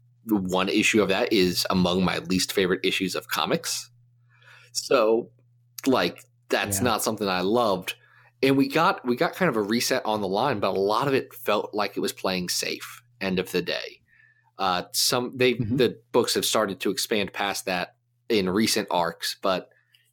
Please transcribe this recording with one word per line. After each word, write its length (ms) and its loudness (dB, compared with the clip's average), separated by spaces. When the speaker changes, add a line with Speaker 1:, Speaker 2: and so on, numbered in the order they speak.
Speaker 1:
one 420 0
issue 320 2
of 80 2
that 240 0
is 360 2
among 340 2
my 160 0
least 340 -2
favorite 300 0
issues 320 -2
of 120 -8
comics. 600 -4
So, 580 2
like, 380 2
that's 280 0
Speaker 2:
Yeah. 60 -2
Speaker 1:
not 200 2
something 240 -2
I 140 0
loved. 540 0
And 140 4
we 100 4
got, 380 0
we 100 0
got 180 0
kind 160 2
of 60 0
a 60 0
reset 440 0
on 160 0
the 60 -2
line, 320 0
but 160 0
a 40 0
lot 280 2
of 60 0
it 200 0
felt 400 -2
like 240 -2
it 40 -6
was 120 -2
playing 360 -4
safe, 520 -6
end 180 -2
of 120 -4
the 100 0
day. 400 -8
Uh, 260 0
some, 440 -2
they, 180 4
Speaker 2:
Mm-hmm. 220 -2
Speaker 1:
the 220 2
books 240 2
have 100 0
started 360 0
to 100 0
expand 420 -2
past 320 -4
that 300 -4
in 200 2
recent 420 0
arcs, 500 -2
but 280 0